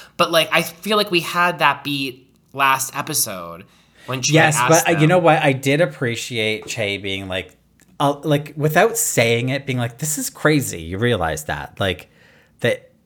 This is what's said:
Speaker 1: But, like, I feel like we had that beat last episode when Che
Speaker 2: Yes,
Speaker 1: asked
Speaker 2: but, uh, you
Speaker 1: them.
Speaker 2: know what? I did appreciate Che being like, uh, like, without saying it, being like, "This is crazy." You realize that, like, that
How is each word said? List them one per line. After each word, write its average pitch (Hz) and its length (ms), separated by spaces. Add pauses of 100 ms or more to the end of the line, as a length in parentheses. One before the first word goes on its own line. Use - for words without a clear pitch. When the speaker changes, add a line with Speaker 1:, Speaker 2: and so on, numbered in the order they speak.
(160)
Speaker 1:
But, 165 160
like, 160 200
I 165 100
feel 208 340
like 208 140
we 175 100
had 175 400
that 143 240
beat 139 500 (180)
last 135 440
episode 98 680 (420)
when 127 160
Che 147 120
Speaker 2:
Yes, 156 220
Speaker 1:
asked 123 120 (180)
Speaker 2:
but, - 20
uh, 175 40
you 156 80
Speaker 1:
them. 156 100
Speaker 2:
know 185 80
what? 160 240
I 143 100
did 139 280
appreciate 117 840
Che 101 300
being 98 320
like, 92 280 (440)
uh, 143 240
like, 147 320
without 156 420
saying 117 520
it, 139 160
being 127 120
like, 120 200
"This 151 200
is 262 120
crazy." 120 520
You 87 160
realize 90 460
that, 73 340
like, 92 300 (520)
that - 300 (160)